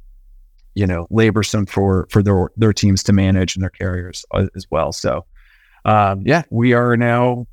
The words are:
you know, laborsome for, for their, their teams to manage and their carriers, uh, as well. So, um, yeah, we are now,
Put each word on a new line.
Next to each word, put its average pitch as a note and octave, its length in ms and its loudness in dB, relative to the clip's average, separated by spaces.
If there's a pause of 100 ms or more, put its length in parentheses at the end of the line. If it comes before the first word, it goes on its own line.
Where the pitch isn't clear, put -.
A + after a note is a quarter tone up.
(760)
you G2 120 0
know, E2+ 240 -2
laborsome G#2+ 580 0
for, F#2+ 420 0
for G#2 120 4
their, G2 340 2
their A2 160 2
teams G2 320 2
to G2+ 80 2
manage F#2+ 440 2
and F#2 60 -4
their F2+ 80 -4
carriers, F2+ 640 -8
uh, F#2+ 220 0
as F#2 160 -14
well. D2+ 220 -2
So, - 320 -4 (600)
um, G2+ 420 2
yeah, D3+ 240 2
we A#2 240 2
are A#2+ 220 2
now, A#2+ 560 0